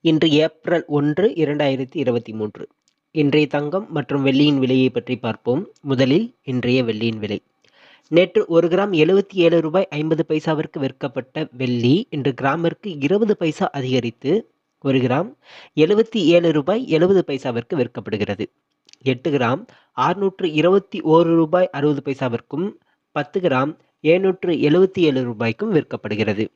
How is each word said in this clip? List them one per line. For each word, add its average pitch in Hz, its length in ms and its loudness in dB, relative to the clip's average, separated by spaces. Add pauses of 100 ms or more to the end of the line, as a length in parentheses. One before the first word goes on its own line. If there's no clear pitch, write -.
இன்று 160 300 2
ஏப்ரல் 156 560 0
ஒன்று, 147 380 0 (100)
இரண்டாயிரத்தி 143 640 -2
இருபத்தி 120 360 -2
மூன்று. 107 300 -8 (520)
இன்றைய 151 320 2
தங்கம் 147 420 -4
மற்றும் 143 340 -4
வெள்ளியின் 139 360 2
விலையை 131 300 2
பற்றி 123 280 -4
பார்ப்போம். 120 440 -4 (200)
முதலில் 135 440 0 (180)
இன்றைய 127 400 -2
வெள்ளியின் 110 360 -4
விலை. 101 180 -6 (760)
நேற்று 180 340 4
ஒரு 170 220 2
கிராம் 190 260 0
எழுபத்தி 190 440 2
ஏழு 165 240 4
ரூபாய் 160 280 -2
ஐம்பது 156 380 -2
பைசாவிற்கு 156 520 -4
விற்கப்பட்ட 135 720 -6
வெள்ளி 123 420 0 (160)
இன்று 139 240 -4
கிராமிற்கு 160 680 -4
இருபது 202 380 0
பைசா 170 320 -2
அதிகரித்து 127 640 -4 (500)
ஒரு 135 160 0
கிராம் 135 300 0 (480)
எழுபத்தி 208 500 2
ஏழு 170 240 4
ரூபாய் 175 360 -2
எழுபது 175 400 2
பைசாவிற்கு 131 500 -6
விற்கப்படுகிறது. 104 680 -6 (560)
எட்டு 131 280 -2
கிராம் 135 320 -2 (340)
அறுநூற்று 185 560 -2
இருபத்தி 185 520 0
ஓரு 165 300 4
ரூபாய் 165 360 2
அறுபது 143 320 -2
பைசாவிற்கும் 139 640 -6 (480)
பத்து 151 240 -4
கிராம் 147 340 0 (300)
எழுநூற்று 180 580 2
எழுபத்தி 180 400 2
ஏழு 131 220 2
ரூபாய்க்கும் 117 520 -4
விற்கப்படுகிறது. 107 680 -2 (100)